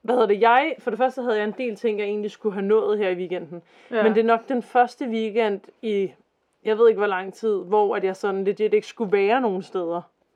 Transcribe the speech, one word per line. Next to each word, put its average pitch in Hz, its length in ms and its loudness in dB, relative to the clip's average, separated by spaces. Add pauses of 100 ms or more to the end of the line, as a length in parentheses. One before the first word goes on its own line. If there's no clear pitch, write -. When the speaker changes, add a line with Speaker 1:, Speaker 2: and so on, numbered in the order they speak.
Speaker 1:
Hvad 226 140 -2
hedder 226 120 2
det? 202 140 2
Jeg, 254 380 4
for 247 120 -6
det 202 60 -6
første 254 240 -2
havde 240 160 -2
jeg 208 60 0
en 214 140 -4
del 240 180 -6
ting, 208 240 -4
jeg 208 80 -4
egentlig 208 240 -6
skulle 208 220 -6
have 196 120 -4
nået 208 320 2
her 196 120 0
i 180 60 0
weekenden. 175 460 -10 (300)
Speaker 2:
Ja. 220 120 0
Speaker 1:
Men 220 120 4
det 226 60 4
er 220 40 2
nok 226 240 2
den 247 140 -2
første 247 420 0
weekend 220 560 -2 (200)
i, 202 320 -2 (520)
jeg 214 120 0
ved 233 120 6
ikke 202 100 2
hvor 208 80 0
lang 190 260 -4
tid, 202 300 -2
hvor 202 320 2
at - 80 -2
jeg 185 120 -2
sådan 196 280 -4
legit 208 300 0
ikke 208 140 0
skulle 202 240 -4
være 202 300 2
nogen 196 200 -2
steder. 170 400 -6 (340)